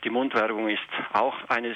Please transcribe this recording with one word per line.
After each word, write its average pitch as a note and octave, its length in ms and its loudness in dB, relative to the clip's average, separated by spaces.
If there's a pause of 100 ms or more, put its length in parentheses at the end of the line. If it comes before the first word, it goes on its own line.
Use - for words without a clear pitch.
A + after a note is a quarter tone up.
die A2 60 0
Mundwerbung A2+ 580 2
ist G#2 120 0 (340)
auch B2 220 2 (120)
eine A#2+ 280 0